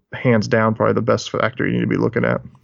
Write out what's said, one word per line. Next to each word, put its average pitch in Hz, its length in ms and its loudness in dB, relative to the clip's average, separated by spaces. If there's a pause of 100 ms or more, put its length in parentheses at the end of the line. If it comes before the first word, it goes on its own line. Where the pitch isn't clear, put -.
(140)
hands 117 340 2
down 113 260 2
probably 110 200 2
the 110 80 -2
best 113 280 0
factor - 360 -2
you 117 80 -2
need 120 80 0
to - 40 -2
be - 120 0
looking 113 260 0
at. - 160 0 (240)